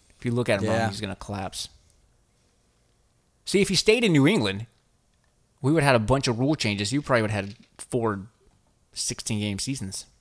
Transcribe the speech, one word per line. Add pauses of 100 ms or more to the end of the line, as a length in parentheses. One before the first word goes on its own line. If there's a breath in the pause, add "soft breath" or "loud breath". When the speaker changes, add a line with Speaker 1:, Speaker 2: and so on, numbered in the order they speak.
(180)
Speaker 1:
If
you
look
at
him
wrong,
Speaker 2:
Yeah.
Speaker 1:
he's
gonna
collapse. (1800)
See,
if
he
stayed
in
New
England, (960)
we
would
have
had
a
bunch
of
rule
changes.
You
probably
would
have
had (200)
four (680)
sixteen-game
seasons. (140)